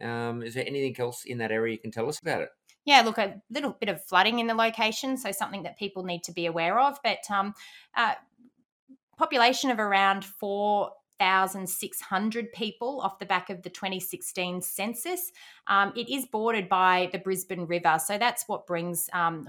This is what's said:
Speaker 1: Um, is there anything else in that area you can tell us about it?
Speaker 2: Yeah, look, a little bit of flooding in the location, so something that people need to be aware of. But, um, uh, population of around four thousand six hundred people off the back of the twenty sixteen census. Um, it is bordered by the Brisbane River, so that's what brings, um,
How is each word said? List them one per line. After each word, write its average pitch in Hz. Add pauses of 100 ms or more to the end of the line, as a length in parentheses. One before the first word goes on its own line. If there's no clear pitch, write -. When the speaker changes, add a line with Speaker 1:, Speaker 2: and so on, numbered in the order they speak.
Speaker 1:
Um, 117
is 113
there 131
anything 135
else 120
in 120
that 110
area 113
you 107
can 110
tell 113
us 151
about 123
it? - (340)
Speaker 2:
Yeah, 277
look, 220
a 196 (100)
little 269
bit 208
of 170
flooding 214
in 226
the 226
location, 226
so 233
something 196
that -
people 202
need 175
to 170
be 170
aware 170
of. 277
But, 208 (100)
um, 202 (420)
uh, 226 (1040)
population 262
of 226
around 196
four 202 (300)
thousand 190
six -
hundred 214
people 233
off -
the 196
back 180
of 180
the 175
twenty 190
sixteen 180
census. 233 (380)
Um, 196
it 240
is 269
bordered 220
by 185
the 185
Brisbane 185
River, 165
so 202
that's 233
what 202
brings, 170
um, 165